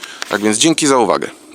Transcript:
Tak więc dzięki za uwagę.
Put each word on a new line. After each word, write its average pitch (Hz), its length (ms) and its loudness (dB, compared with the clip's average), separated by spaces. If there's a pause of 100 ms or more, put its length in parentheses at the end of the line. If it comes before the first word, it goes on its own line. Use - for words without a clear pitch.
(300)
Tak 104 120 -2
więc 104 160 0
dzięki 151 300 2
za 139 100 4
uwagę. 87 320 0 (260)